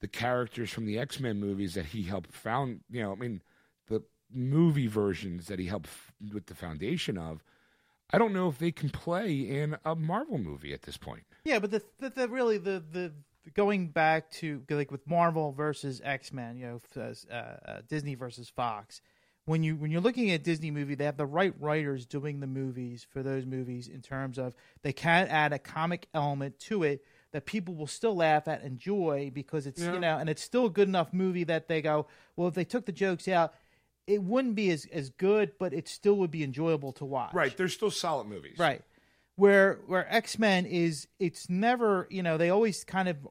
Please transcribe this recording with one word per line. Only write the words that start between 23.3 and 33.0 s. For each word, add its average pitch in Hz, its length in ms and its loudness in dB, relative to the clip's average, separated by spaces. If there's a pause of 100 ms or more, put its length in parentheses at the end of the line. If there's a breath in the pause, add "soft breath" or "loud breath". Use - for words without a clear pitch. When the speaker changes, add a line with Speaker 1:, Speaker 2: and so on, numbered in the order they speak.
Speaker 2:
movies 127 420 -6
in 131 140 -16
terms 135 360 -6
of 127 160 -4 (280 soft breath)
they 139 100 0
can 170 360 6
add 151 240 4
a 139 60 -2
comic 170 560 -4
element 143 460 -2
to 208 240 -2
it 143 200 0 (280 soft breath)
that 151 140 -6
people 185 280 -4
will 151 120 -8
still 220 280 0
laugh 156 320 4
at, 156 160 -2
enjoy, 143 720 -2
because 139 340 -4
it's, 143 140 -8
Speaker 1:
Yeah. 175 140 -2
Speaker 2:
you 180 60 -2
know, 160 180 2
and 160 100 -2
it's 156 140 -2
still 247 240 2
a 202 40 2
good 196 180 4
enough 180 240 2
movie 180 320 0
that 160 240 0
they 160 120 2
go, 151 260 2 (300 loud breath)
"Well, 175 120 2
if 156 60 -4
they 185 100 0
took - 220 -4
the 196 60 -4
jokes 185 360 0